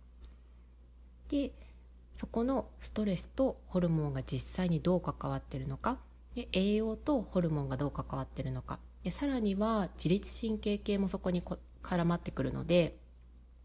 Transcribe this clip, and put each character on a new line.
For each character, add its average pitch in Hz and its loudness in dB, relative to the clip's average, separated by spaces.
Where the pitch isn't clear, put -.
で、 277 -2
そ - -8
こ 226 0
の 262 0
ス - -12
ト 214 0
レ 190 2
ス - -4
と - 0
ホ 180 2
ル 175 4
モ 156 2
ン 135 -4
が 131 -4
実 - -4
際 185 0
に 156 2
ど 180 4
う 175 2
関 - -4
わ 135 -2
っ - -4
て - -10
る 131 -4
の 135 -6
か、 254 0
で、 240 -8
栄 196 4
養 220 0
と 262 2
ホ 180 0
ル 165 2
モ 147 2
ン 135 -4
が 131 -2
ど 143 0
う 139 0
関 - -4
わ 131 -2
っ - -20
て - -8
る 131 -2
の 127 -4
か、 - -8
で、 175 -2
さ 285 -2
ら 262 2
に 202 2
は 214 2
自 - 0
律 - 2
神 220 0
経 208 0
系 202 0
も 196 2
そ 190 -2
こ 185 0
に 180 0
こ-、 - -6
絡 170 2
ま 170 4
っ 175 -4
て - -6
く - -2
る 131 0
の 135 -4
で、 165 4